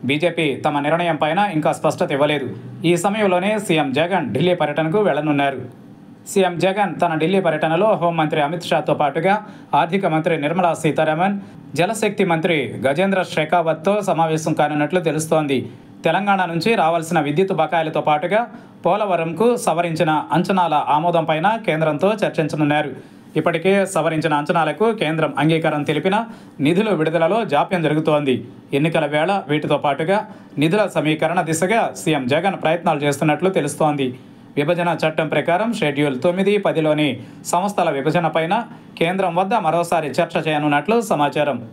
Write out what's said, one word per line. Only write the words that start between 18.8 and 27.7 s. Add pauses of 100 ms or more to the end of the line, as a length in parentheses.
పోలవరంకు (200)
సవరించిన (260)
అంచనాల (220)
ఆమోదం
పైన (180)
కేంద్రంతో (120)
చర్చించనున్నారు. (480)
ఇప్పటికే (220)
సవరించిన
అంచనాలకు (140)
కేంద్రం
అంగీకారం
తెలిపినా (480)
నిధుల (100)
విడుదలలో (140)
జాప్యం